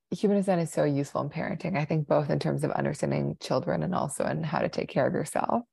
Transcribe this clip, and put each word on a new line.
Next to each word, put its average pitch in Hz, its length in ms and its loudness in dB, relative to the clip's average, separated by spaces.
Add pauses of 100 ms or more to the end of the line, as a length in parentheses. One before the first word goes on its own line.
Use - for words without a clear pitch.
(100)
human 202 280 2
design 190 200 2
is 165 140 0
so - 120 2
useful 143 360 0
in 135 80 -2
parenting. - 480 -4
I 147 80 0
think 156 240 0
both 151 220 4
in 151 80 2
terms 143 260 0
of 147 60 0
understanding 143 720 0
children - 420 -2
and 180 120 -2
also - 300 -2
in 156 180 -2
how - 180 -2
to - 80 0
take - 200 -4
care 131 180 0
of 131 60 2
yourself. - 600 0